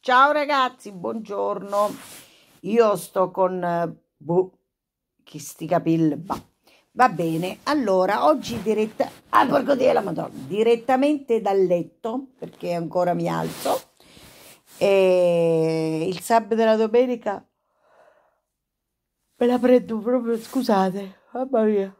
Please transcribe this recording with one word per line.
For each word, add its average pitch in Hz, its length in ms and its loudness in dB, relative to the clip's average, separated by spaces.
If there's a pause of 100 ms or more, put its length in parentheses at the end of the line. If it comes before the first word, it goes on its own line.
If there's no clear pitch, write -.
Ciao 262 320 4
ragazzi, 269 580 -2
buongiorno. 202 960 -4 (720)
Io 214 340 2
sto 180 340 -4
con, 185 320 -2
eh, 170 320 -2 (220)
boh, 175 400 -2 (680)
chi - 160 -18
sti - 260 -14
capelli, 160 520 0
bah. - 260 -10 (480)
Va 247 160 2
bene, 170 560 -4
allora, 214 640 0
oggi 240 360 0
diretta-, 220 480 -2 (200)
ah, - 180 2
porco 277 260 2
di 262 120 0
la 233 160 4
Madonna, 170 320 -8
direttamente 233 1040 0
dal 196 260 2
letto, 220 720 -4
perché 175 360 -10
ancora 175 400 -2
mi 170 160 -2
alzo. 165 500 -4 (1000)
E 170 1300 2
il 180 140 -6
sub 226 340 0
della 226 220 2
domenica... 226 720 -2 (1900)
Me 247 80 0
la 247 140 2
prendo 233 400 2
proprio, 233 380 -2
scusate, 196 840 -2 (120)
mamma 254 320 -2
mia. 202 360 0